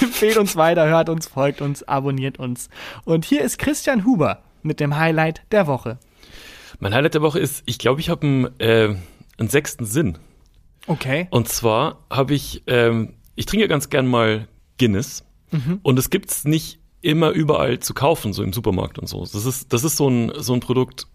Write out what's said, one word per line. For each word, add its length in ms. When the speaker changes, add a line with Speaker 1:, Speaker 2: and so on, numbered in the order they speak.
Speaker 1:
empfehlt 360
uns 200
weiter, 320
hört 180
uns, 200
folgt 340
uns, 260
abonniert 500
uns. 320
Und 180
hier 200
ist 160
Christian 440
Huber 400
mit 200
dem 160
Highlight 460
der 120
Woche. 340
Speaker 2:
Mein 120
Highlight 200
der 80
Woche 180
ist, 260
ich 140
glaub, 200
ich 100
hab 140
einen, 360
äh, 340
einen 120
sechsten 360
Sinn. 320
Speaker 1:
Okay. 440
Speaker 2:
Und 180
zwar 520
hab 200
ich, 380
ähm, 460
ich 100
trinke 240
ganz 200
gern 180
mal 420
Guinness. 440
Speaker 1:
Mhm. 300
Speaker 2:
Und 160
es 120
gibt's 360
nicht 340
immer 300
überall 480
zu 140
kaufen, 400
so 100
im 80
Supermarkt 480
und 80
so. 140
Das 240
ist, 260
das 140
ist 100
so 140
ein, 260
so 180
ein 60
Produkt, 560